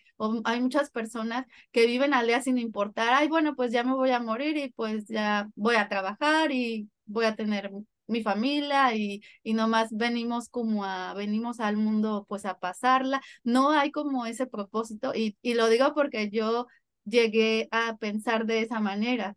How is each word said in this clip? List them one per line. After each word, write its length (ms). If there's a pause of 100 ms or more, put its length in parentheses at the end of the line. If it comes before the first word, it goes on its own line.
(160)
o 280
hay 160
muchas 300
personas 560 (240)
que 160
viven 280
al 120
día 160
sin 160
importar, 560
ay, 140
bueno, 260
pues 180
ya 120
me 100
voy 160
a 100
morir 360
y 160
pues 340
ya 480
voy 220
a 120
trabajar 640
y 380 (160)
voy 200
a 100
tener 340 (380)
mi 140
familia 760
y, 260 (220)
y 100
nomás 380
venimos 560
como 360
a, 300
venimos 460
al 160
mundo 520
pues 180
a 120
pasarla. 600 (240)
No 260
hay 220
como 340
ese 200
propósito 680
y, 280
y 120
lo 140
digo 260
porque 360
yo 360 (380)
llegué 640
a 280
pensar 480
de 160
esa 180
manera, 560